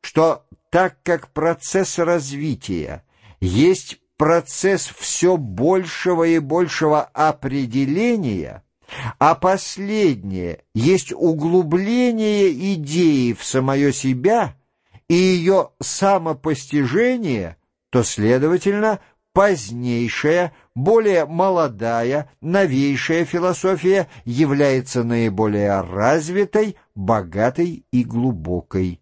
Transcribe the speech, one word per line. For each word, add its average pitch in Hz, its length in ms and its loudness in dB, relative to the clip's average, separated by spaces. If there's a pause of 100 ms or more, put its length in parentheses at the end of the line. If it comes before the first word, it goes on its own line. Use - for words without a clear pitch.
что - 440 0 (260)
так 180 320 0
как 165 300 -4
процесс 170 640 -2
развития 139 1040 -4 (360)
есть 127 600 2 (160)
процесс 165 720 0
всё - 520 -2
большего 165 880 0
и 165 140 2
большего 151 640 0
определения, 139 1600 -2 (540)
а 156 160 4
последнее 160 1300 -2 (100)
есть 170 380 2
углубление 190 1600 0
идеи 147 580 0
в - 100 -10
самое 135 480 0
себя 135 640 0 (520)
и 170 80 2
её 185 640 2
самопостижение, 156 1800 -2 (320)
то, 120 140 2
следовательно, 175 960 0 (320)
позднейшая, 123 1200 0 (220)
более 190 500 2
молодая, 143 1040 -2 (120)
новейшая 160 840 0
философия 180 840 0 (160)
является 135 800 0
наиболее 104 760 0
развитой, 160 960 0 (180)
богатой 110 1000 -2
и 123 120 2
глубокой. 92 1000 -4